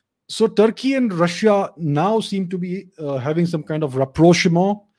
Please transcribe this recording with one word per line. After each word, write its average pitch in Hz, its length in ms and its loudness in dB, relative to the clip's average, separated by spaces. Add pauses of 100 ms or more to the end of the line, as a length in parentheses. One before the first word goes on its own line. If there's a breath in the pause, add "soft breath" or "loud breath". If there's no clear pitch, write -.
(280)
So - 180 0
Turkey 220 480 0
and 247 180 0
Russia 180 680 0
now 165 420 0
seem 196 300 -6
to 185 80 -6
be, 180 300 -8 (100)
uh, 143 180 -6
having 156 300 -2
some 170 160 -4
kind 156 200 -6
of 131 140 -4
rapprochement, 175 840 2 (200)